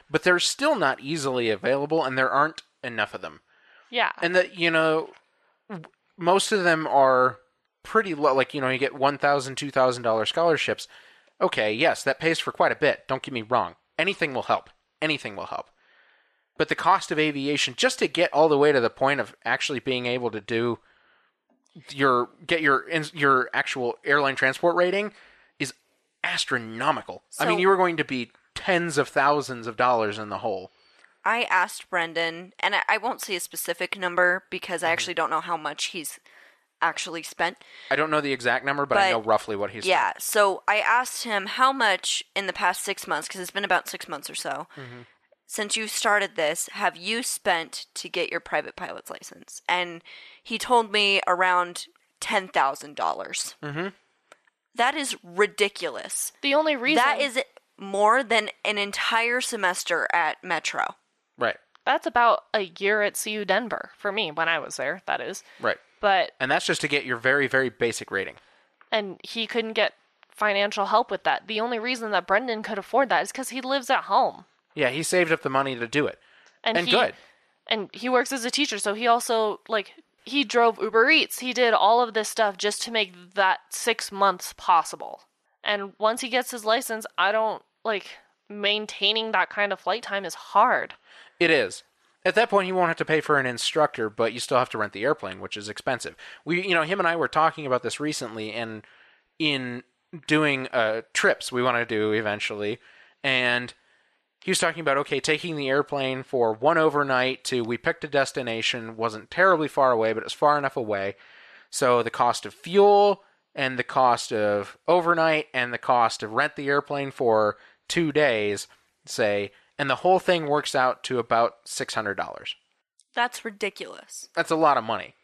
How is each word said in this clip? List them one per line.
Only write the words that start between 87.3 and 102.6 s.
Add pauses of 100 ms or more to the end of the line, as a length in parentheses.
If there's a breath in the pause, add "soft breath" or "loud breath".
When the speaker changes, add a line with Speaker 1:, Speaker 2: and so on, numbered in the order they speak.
Speaker 2:
don't, (200)
like, (320)
maintaining
that
kind
of
flight
time
is
hard. (440 loud breath)
Speaker 1:
It
is. (420)
At
that
point,
you
won't
have
to
pay
for
an
instructor,
but
you
still
have
to
rent
the
airplane,
which
is
expensive. (300 loud breath)
We,
you
know,
him
and
I
were
talking
about
this
recently,
and (540 soft breath)
in (440)
doing,
uh, (100)
trips
we
wanna
do
eventually, (440 soft breath)